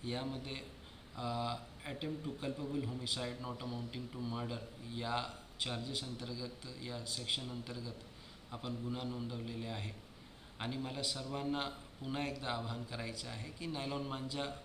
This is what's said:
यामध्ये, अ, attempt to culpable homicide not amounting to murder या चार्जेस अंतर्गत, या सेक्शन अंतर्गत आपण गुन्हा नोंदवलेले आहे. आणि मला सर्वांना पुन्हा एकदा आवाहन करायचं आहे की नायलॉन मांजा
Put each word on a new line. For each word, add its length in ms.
यामध्ये, 480
अ, 380
attempt 320
to 80
culpable 420
homicide 580
not 160
amounting 560
to 180
murder 600
या 440
चार्जेस 440
अंतर्गत, 640
या 240
सेक्शन 440
अंतर्गत 540
आपण 220
गुन्हा 300
नोंदवलेले 640
आहे. 260
आणि 180
मला 260
सर्वांना 680
पुन्हा 260
एकदा 260
आवाहन 320
करायचं 440
आहे 220
की 160
नायलॉन 360
मांजा 420